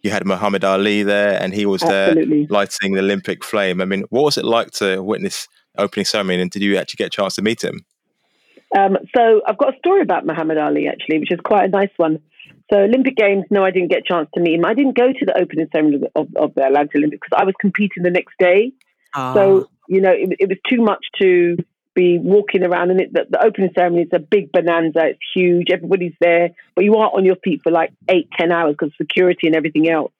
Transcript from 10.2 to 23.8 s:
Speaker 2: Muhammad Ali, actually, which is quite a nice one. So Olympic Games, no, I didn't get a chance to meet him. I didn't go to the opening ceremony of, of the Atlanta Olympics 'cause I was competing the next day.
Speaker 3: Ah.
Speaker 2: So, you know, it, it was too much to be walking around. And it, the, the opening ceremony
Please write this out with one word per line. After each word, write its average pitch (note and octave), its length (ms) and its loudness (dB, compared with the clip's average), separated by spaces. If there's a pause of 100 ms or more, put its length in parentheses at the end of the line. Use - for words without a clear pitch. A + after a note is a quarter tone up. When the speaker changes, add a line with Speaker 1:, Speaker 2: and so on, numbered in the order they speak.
Speaker 2:
Muhammad D#3+ 320 -4
Ali, D3 300 -2
actually, D#3 320 -4
which D#3 120 -4
is F3 120 -2
quite G3+ 220 2
a - 20 -2
nice G3 300 0
one. D#3+ 220 0 (520)
So G#3 80 4
Olympic B3+ 360 2
Games, G3+ 360 2
no, G3 120 2
I F#3+ 80 2
didn't F3+ 180 -2
get - 100 0
a - 40 -10
chance E3+ 300 -2
to - 80 -4
meet E3 140 2
him. E3+ 100 0
I G#3 80 0
didn't C4 240 0
go B3 160 4
to - 120 -4
the - 120 -2
opening D#3+ 340 -2
ceremony D3+ 300 2 (140)
of, D#3 200 -2
of - 200 -2
the C3+ 80 0
Atlanta C#3+ 340 0
Olympics D3 300 -2
'cause - 120 -2
I - 40 0
was F#3+ 160 0
competing G3 440 -2
the F3+ 60 2
next F3 300 -2
day. G3 320 4 (420)
Speaker 3:
Ah. F3 220 -4
Speaker 2:
So, G3 340 4 (180)
you F#3+ 140 2
know, F#3+ 100 4
it, F3 280 0
it F#3+ 100 0
was F#3 80 -4 (100)
too B3 140 2
much G#3 240 0 (160)
to F3 360 2 (360)
be F3+ 240 2
walking F#3+ 460 2
around. F3 260 0
And F#3 120 2
it, - 120 -6
the, D#3+ 160 -2
the - 140 0
opening G3 320 0
ceremony F3 280 2